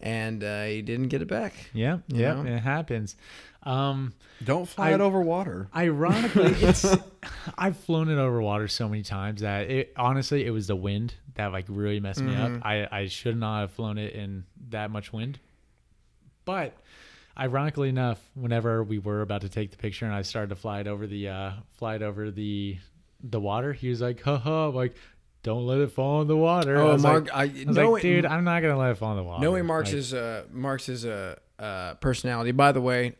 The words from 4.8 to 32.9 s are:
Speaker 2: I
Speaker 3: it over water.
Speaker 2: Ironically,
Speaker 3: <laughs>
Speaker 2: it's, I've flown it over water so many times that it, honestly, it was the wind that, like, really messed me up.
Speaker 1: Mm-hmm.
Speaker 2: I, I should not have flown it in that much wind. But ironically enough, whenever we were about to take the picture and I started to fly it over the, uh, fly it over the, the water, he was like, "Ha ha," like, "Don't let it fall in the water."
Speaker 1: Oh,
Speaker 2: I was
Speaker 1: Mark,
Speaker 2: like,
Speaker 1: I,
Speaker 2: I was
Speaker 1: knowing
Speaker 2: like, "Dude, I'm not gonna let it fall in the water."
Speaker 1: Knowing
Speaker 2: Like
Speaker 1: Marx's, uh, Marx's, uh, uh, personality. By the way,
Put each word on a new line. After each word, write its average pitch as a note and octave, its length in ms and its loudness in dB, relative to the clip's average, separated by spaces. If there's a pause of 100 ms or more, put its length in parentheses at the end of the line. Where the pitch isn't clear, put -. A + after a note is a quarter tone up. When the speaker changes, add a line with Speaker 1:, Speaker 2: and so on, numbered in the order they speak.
Speaker 2:
I - 40 6
Speaker 3:
it G3 60 4
over F#3+ 200 4
water. F3 540 -2
Speaker 2:
Ironically, F3 760 6
Speaker 3:
<laughs> - 140 2
Speaker 2:
it's, F3+ 200 6 (720)
I've F#3 200 0
flown D#3+ 320 0
it D3+ 80 2
over B2 240 2
water G#2 280 0
so A2+ 200 -2
many G#2 140 -2
times G2+ 380 -6
that G2+ 280 -2
it, C3 280 -2
honestly, C3 480 0
it A#2+ 60 -2
was A2 160 -2
the G2+ 100 0
wind G2+ 360 -2 (220)
that, G#2 180 -4
like, F#2+ 160 -6
really G#2 320 -2
messed G2 200 -4
me - 140 0
up. B2+ 140 2
Speaker 1:
Mm-hmm. A#2+ 180 -6
Speaker 2:
I, G#2 240 0
I G2+ 160 -4
should A#2 300 -4
not G#2+ 240 -2
have G2 100 -4
flown G#2+ 260 -6
it G#2+ 160 -6
in G2 320 -10 (240)
that G#2+ 220 -6
much G#2 220 -8
wind. A#2+ 260 -8 (1080)
But F3+ 280 -4 (640)
ironically C#3 520 0
enough, B2+ 300 0 (160)
whenever A#2 480 0
we G#2+ 160 -2
were G#2 220 -2
about G2+ 200 -2
to G2 80 -6
take G#2 220 -4
the - 60 -20
picture G#2+ 280 -6
and G#2+ 80 -2
I G2+ 100 -2
started G#2+ 260 -6
to G2 60 -6
fly G2+ 240 -6
it G2+ 80 -6
over G#2 200 -6
the, G2+ 220 -6
uh, F#2+ 220 -6 (260)
fly A2 180 -4
it G#2+ 60 -6
over G#2+ 300 -4
the, G2+ 460 -4 (460)
the A2+ 160 -4
water, A2+ 340 -2
he B2+ 160 -4
was A#2+ 120 -2
like, B2 220 -2
"Ha C#3+ 140 2
ha," D#3 300 0
like, B2+ 280 0 (480)
"Don't A#2 240 -2
let C3 120 2
it C#3+ 120 2
fall C#3+ 300 2
in D3+ 60 2
the D#3 100 4
water." D#3+ 400 4
Speaker 1:
Oh, D3+ 120 8
Speaker 2:
I D3+ 40 8
was C#3+ 100 6
Speaker 1:
Mark, D3+ 240 6
Speaker 2:
like, C#3+ 80 -6
Speaker 1:
I, C3+ 60 2 (200)
Speaker 2:
I C3+ 60 -10
was D3 80 4
Speaker 1:
knowing A3 180 8
Speaker 2:
like, G#3 80 2
"Dude, F3 240 4
I'm E3 200 0
not E3+ 160 2
gonna D3+ 160 4
let B2+ 140 4
it A2 40 0
fall A2 160 -4
in G2+ 60 -2
the F#2 60 -4
water." F2 180 -4
Speaker 1:
Knowing F3 220 2
Speaker 2:
Like E3 40 0
Speaker 1:
Marx's, C#3+ 460 -2
uh, A#2 380 -6
Marx's, B2+ 540 -4
uh, G2+ 300 -6 (240)
uh, F#2+ 360 -6
personality. B2 580 0
By C#3+ 180 8
the C3+ 100 2
way, B2 380 0